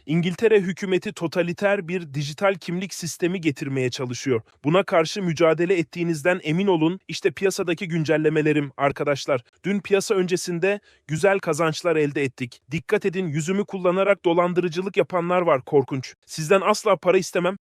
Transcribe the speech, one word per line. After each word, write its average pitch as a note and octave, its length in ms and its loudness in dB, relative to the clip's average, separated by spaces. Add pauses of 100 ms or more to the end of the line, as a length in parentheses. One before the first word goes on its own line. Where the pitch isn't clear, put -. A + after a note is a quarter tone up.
İngiltere F3+ 540 2
hükümeti F#3 540 -2
totaliter F3 760 -2
bir E3+ 260 -8
dijital D#3 420 -2
kimlik F3+ 380 -8
sistemi F3 480 -4
getirmeye C3+ 480 -2
çalışıyor. B2 520 -4 (220)
Buna E3+ 200 4
karşı F#3 400 0
mücadele E3+ 540 2
ettiğinizden E3+ 680 -2
emin F3 240 0
olun. F3 400 2
İşte E3+ 240 -2
piyasadaki F#3 560 -2
güncellemelerim D#3 880 0
arkadaşlar. C#3 640 -2 (220)
Dün G3+ 160 -2
piyasa G3 360 0
öncesinde F3+ 640 -2 (280)
güzel F#3+ 320 2
kazançlar D#3+ 560 0
elde D3 280 0
ettik. B2+ 380 -8 (100)
Dikkat G3 340 -2
edin, F#3 220 -2
yüzümü D#3+ 380 -2
kullanarak F#3+ 600 0
dolandırıcılık F3 720 0
yapanlar F3+ 440 0
var, D#3 240 2
korkunç. C#3 500 0 (100)
Sizden E3 360 2
asla G3+ 340 2
para F3+ 220 4
istemem. F3+ 440 0